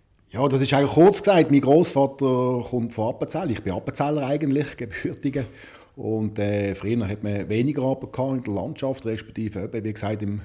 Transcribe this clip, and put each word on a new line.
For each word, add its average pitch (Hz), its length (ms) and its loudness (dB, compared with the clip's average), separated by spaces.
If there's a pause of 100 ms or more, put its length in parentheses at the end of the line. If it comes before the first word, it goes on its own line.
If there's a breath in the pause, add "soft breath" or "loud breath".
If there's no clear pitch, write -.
(300 loud breath)
Ja, 123 160 0
das 135 140 2
ist 131 140 0
eigentlich 139 160 4
kurz 190 320 8
gesagt. 180 280 4
Mein 139 120 6
Grossvater 135 1080 2
kommt 117 240 -2
von 110 160 -2
Appenzell. 156 420 -4
Ich 101 120 -4
bin 92 100 -4
Appenzeller 143 540 -2
eigentlich, 147 500 -2
<laughs> - 0 -
gebürtiger. 135 680 -6 (520 loud breath)
Und, 107 420 -4
äh, 101 360 0
früher 107 340 -2
hat 104 140 -6
man 101 260 -4
weniger 127 360 0
Arbeit 131 280 -4
gehabt 135 240 -2
in 123 60 -6
der 98 200 -4
Landschaft, 135 440 -6
respektive 110 560 -6
eben, 110 220 -6
wie 107 100 -4
gesagt, 104 260 -4
im, 104 240 -4